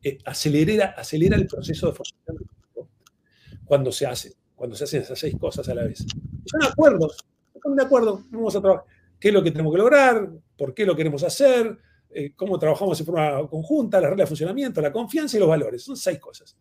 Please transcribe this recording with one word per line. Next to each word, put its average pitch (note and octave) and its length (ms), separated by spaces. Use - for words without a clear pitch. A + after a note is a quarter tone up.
Eh, C#3 220
acelera, D#3+ 720
acelera E3+ 400
el - 100
proceso D#3 400
de D#3 60
formación - 440
del - 80
equipo - 440
cuando C3 280
se - 140
hace, - 280
cuando A#2+ 220
se D3 80
hacen C#3+ 180
esas B2+ 160
seis - 200
cosas - 300
a B2 60
la A#2+ 100
vez. - 200
Son D#4 160
acuerdos, A#3+ 540
son C#4 120
de C4+ 80
acuerdo, A#3 460
vamos A3+ 260
a G3+ 60
trabajar. F#3+ 240
¿Qué G3+ 100
es G#3 60
lo F#3+ 80
que E3 80
tenemos D#3 220
que E3+ 60
lograr? A#3+ 520
¿Por C3+ 160
qué G#3+ 100
lo F3+ 100
queremos D3+ 280
hacer? A#3 560
Eh, D3 260
¿cómo F#3+ 220
trabajamos D#3 420
en D#3+ 60
forma D3+ 420
conjunta? G3+ 500
Las D3+ 120
reglas F#3+ 160
de - 20
funcionamiento, F#3 540
la D3 100
confianza A#3+ 460
y - 20
los F3 80
valores. B2 340
Son C4+ 140
seis E3+ 220
cosas. - 420